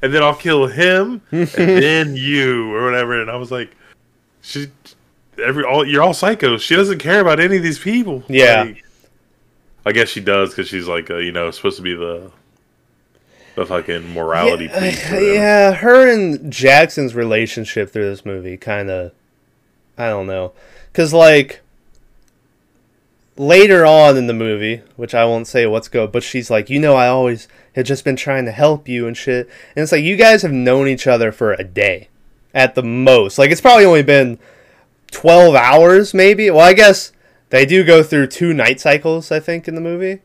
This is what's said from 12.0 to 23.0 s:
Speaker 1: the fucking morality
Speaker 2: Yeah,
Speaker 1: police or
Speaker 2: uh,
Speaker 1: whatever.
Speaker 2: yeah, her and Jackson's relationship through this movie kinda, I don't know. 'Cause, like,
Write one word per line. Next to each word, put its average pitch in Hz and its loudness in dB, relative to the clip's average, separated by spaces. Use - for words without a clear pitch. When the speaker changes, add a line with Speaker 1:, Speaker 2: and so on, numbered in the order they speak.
Speaker 1:
the 92 -6
fucking 85 -8
morality 82 -4
Speaker 2:
Yeah, 80 -8
Speaker 1:
police 185 -6
or 151 -12
Speaker 2:
uh, 160 -10
Speaker 1:
whatever. 202 0
Speaker 2:
yeah, 208 2
her 240 4
and 165 -4
Jackson's 135 2
relationship 110 -6
through 104 -6
this 98 -14
movie 92 -12
kinda, 95 -10
I 117 -6
don't 101 -6
know. 92 -10
'Cause, 156 -2
like, 156 2